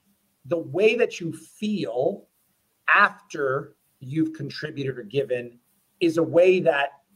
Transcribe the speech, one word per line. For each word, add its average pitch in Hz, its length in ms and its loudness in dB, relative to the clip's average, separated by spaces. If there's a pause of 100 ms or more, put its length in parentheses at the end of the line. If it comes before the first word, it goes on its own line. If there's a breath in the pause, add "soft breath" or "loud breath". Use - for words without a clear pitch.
(460)
the 165 140 -2
way 180 380 2
that - 220 0
you 160 140 -6
feel 170 960 -4 (600)
after 156 880 0 (240)
you've 156 320 -2
contributed 131 680 -8
or 117 40 -14
given 123 540 -4 (420)
is 165 180 2
a 165 60 2
way 175 360 6
that 151 300 0 (260)